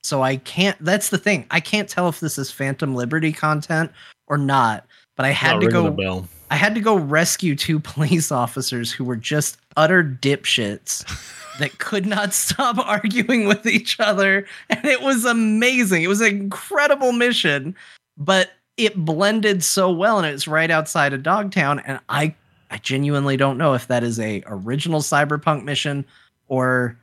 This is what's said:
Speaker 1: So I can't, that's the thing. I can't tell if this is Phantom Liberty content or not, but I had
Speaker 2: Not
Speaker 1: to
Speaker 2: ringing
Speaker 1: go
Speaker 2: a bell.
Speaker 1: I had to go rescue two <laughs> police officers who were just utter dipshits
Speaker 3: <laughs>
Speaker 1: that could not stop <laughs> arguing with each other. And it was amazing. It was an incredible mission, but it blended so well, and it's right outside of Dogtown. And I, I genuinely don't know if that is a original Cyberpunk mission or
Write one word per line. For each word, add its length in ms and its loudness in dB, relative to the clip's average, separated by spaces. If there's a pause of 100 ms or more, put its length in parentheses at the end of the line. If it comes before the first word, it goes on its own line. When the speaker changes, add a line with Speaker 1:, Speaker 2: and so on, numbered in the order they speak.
Speaker 1:
So 200 0
I 140 2
can't, 460 0
that's 280 0
the 80 0
thing. 320 0
I 100 2
can't 280 -2
tell 200 0
if 120 -4
this 180 -4
is 120 -6
Phantom 440 -4
Liberty 380 0
content 580 0 (360)
or 120 0
not, 480 2 (300)
but 100 0
I 40 2
had 240 2
Speaker 2:
Not 60 2
Speaker 1:
to 60 4
Speaker 2:
ringing 160 4
Speaker 1:
go 60 2
Speaker 2:
a 20 2
bell. 380 -4 (220)
Speaker 1:
I 60 0
had 180 2
to 60 -2
go 160 2
rescue 580 0
two 260 0
<laughs> 0 -
police 520 0
officers 580 -4
who 140 -6
were 120 -4
just 420 -4 (180)
utter 260 6
dipshits 1040 -2 (400)
Speaker 3:
<laughs> 140 -16
Speaker 1:
that 200 -6
could 280 -4
not 260 -2
stop 460 -2
<laughs> 100 -2
arguing 580 0
with 200 2
each 340 0
other. 460 2 (240)
And 160 -2
it 160 2
was 240 0
amazing. 760 2
It 60 0
was 140 2
an 120 4
incredible 760 0
mission, 640 0 (420)
but 340 2 (280)
it 180 0
blended 680 2
so 280 2
well, 280 2
and 80 0
it's 220 -4
right 220 2
outside 420 2
of 100 -6
Dogtown. 580 0
And 280 -8
I, 260 0 (360)
I 80 -12
genuinely 580 0
don't 220 2
know 160 2
if 140 -4
that 140 0
is 160 -2
a 280 -4
original 560 -4
Cyberpunk 600 0
mission 420 -4 (420)
or 540 0